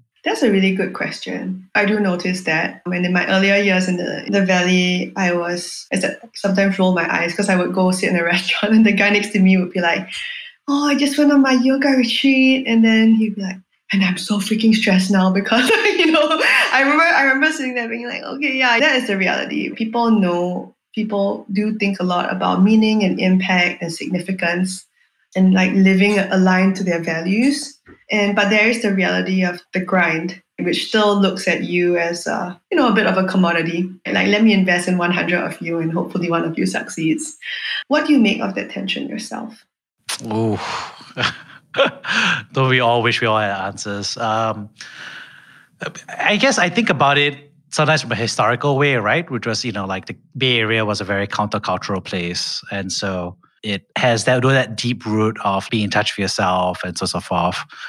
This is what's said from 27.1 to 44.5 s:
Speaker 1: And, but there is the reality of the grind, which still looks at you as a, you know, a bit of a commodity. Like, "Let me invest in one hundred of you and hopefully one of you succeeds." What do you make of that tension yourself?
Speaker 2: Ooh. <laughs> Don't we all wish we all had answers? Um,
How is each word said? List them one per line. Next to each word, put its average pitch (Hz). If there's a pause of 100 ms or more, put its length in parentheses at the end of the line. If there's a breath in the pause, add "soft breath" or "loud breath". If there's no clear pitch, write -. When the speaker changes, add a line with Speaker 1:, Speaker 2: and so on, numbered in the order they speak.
Speaker 1:
And, 202
but 202
there 214
is 226
the 202
reality 185
of 180 (120)
the 185
grind, 180 (200)
which -
still 208
looks 185
at 170
you 175
as 170
a, - (140)
you 359
know, 262
a 214
bit 208
of 190
a 190
commodity. 170 (180)
Like, 185
"Let 208
me 214
invest 185
in 180
one 175
hundred 175
of 160
you 170
and 160
hopefully 175
one 165
of 165
you 185
succeeds." - (520 loud breath)
What 302
do 302
you 262
make 214
of 190
that -
tension -
yourself? - (580)
Speaker 2:
Ooh. 110 (560 loud breath)
<laughs> - (1300 loud breath)
Don't 135
we 127
all 120
wish 113
we 117
all 110
had 104
answers? 101
Um, 110 (1500 loud breath)